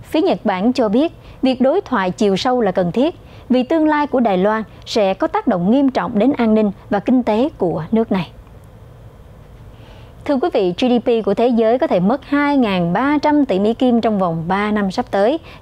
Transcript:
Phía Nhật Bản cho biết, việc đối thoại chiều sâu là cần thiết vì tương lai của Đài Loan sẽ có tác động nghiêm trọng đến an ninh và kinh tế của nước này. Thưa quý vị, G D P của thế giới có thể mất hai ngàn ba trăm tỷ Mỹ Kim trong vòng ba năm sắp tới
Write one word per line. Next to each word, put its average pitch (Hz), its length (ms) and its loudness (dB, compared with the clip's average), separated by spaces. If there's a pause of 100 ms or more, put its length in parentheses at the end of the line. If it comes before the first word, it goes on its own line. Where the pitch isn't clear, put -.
Phía - 200 -2
Nhật 339 220 0
Bản 208 300 0
cho 233 160 0
biết, 269 220 2 (300)
việc 254 200 0
đối 294 200 2
thoại 190 300 -2
chiều 196 260 0
sâu 247 240 0
là 196 100 0
cần 180 200 -2
thiết 277 240 0 (340)
vì 247 140 2
tương 311 240 0
lai 294 200 0
của 254 120 -2
Đài 220 180 0
Loan 208 260 0 (220)
sẽ 196 280 0
có 311 140 -4
tác 415 200 -2
động 185 240 0
nghiêm 277 180 4
trọng 208 300 -2
đến 254 180 2
an 226 160 2
ninh 214 180 2 (180)
và 208 100 0
kinh 247 240 0
tế 233 340 0
của 156 340 -2
nước 226 200 0
này. 190 180 -2 (2000)
Thưa 294 100 0
quý 302 180 -2
vị, 190 240 0
G - 80 0
D 247 80 2 (100)
P 226 220 0
của 202 80 0
thế 226 140 2
giới 233 320 2
có 320 80 0
thể 202 120 0
mất 220 260 0
hai 285 320 0
ngàn 185 360 0
ba 269 240 0
trăm 294 280 2
tỷ 190 140 0
Mỹ 208 140 2
Kim 240 280 2
trong 214 180 0
vòng 165 280 -2
ba 202 240 -2
năm 202 200 0
sắp 247 200 -4
tới 226 280 0 (220)